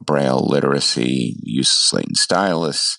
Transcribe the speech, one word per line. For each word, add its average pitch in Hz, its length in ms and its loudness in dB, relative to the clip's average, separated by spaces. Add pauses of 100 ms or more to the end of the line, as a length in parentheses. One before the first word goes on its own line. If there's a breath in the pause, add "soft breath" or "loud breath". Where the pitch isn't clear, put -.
Braille 69 420 0
literacy, 65 960 0
use - 280 -2
of - 60 2
slate - 320 0
and 50 100 -6
stylus 85 800 0